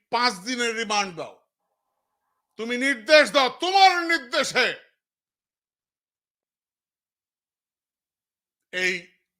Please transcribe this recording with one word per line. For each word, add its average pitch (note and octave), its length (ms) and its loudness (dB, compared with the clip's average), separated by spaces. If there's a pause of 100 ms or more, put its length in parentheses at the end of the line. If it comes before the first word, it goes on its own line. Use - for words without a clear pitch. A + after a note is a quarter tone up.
পাঁচ A#3+ 240 0
দিনের A#3 420 -6
রিমান্ড G#3 400 -4
দাও, C3 200 -14 (1200)
তুমি A#3+ 200 -6
নির্দেশ C4+ 540 4
দাও, C4 180 2
তোমার F#4+ 420 4 (120)
নির্দেশে B3+ 840 -2 (3750)
এই F3+ 360 -4 (320)